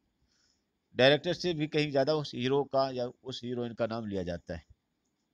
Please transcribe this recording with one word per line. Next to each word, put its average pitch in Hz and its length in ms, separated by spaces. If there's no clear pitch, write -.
डायरेक्टर 143 380
से 180 200
भी 151 120
कहीं 151 240
ज़्यादा 139 240
उस 151 200
हीरो 131 300
का 135 260
या 123 160
उस 123 380
हीरोइन 120 300
का 113 120
नाम 113 200
लिया 98 160
जाता 87 340
है। 82 100